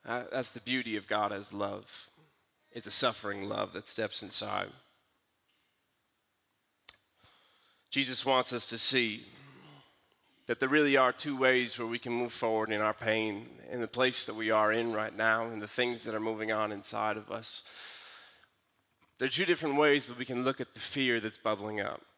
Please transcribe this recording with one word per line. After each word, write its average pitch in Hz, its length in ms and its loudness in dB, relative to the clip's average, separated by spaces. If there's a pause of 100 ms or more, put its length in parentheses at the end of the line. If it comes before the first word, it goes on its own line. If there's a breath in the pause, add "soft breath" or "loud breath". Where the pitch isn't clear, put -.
That, 120 280 -6
that's 131 180 -2
the 120 100 -10
beauty 120 360 -2
of 98 100 -6
God 104 260 2
as 101 200 -8
love. 101 560 -6 (640)
It's 117 140 -10
a 107 60 -6
suffering 101 560 -2
love 104 240 -2
that 101 160 -10
steps - 340 -4
inside. 98 460 -2 (3250 soft breath)
Jesus 131 340 0
wants 131 280 4
us 120 160 -4
to 117 100 -4
see 113 460 2 (1200 loud breath)
that 120 140 -2
there - 80 2
really 143 280 6
are 127 160 8
two 143 240 -6
ways 127 400 4
where 117 120 -4
we 117 100 -4
can 120 140 -4
move 120 200 0
forward 110 380 0
in 107 100 0
our 107 120 4
pain, 110 560 0 (240)
in 123 80 -4
the 110 80 -4
place 127 360 2
that 107 120 -6
we 110 160 0
are 107 200 6
in 117 200 2
right 107 240 -2
now, 113 300 4
and 113 140 -6
the 104 60 -6
things 120 380 0
that 113 100 -4
are 110 60 0
moving 110 320 -2
on 107 180 2
inside 107 460 -2
of 104 160 -10
us. - 300 -10 (1600 loud breath)
There 131 80 0
are - 20 0
two 156 160 0
different 160 300 0
ways 143 320 6
that 123 100 -10
we 127 80 -8
can 127 200 -2
look 135 160 0
at 123 120 -8
the 110 80 -16
fear 127 380 0
that's 101 200 -4
bubbling 107 420 -2
up. - 220 -6 (160)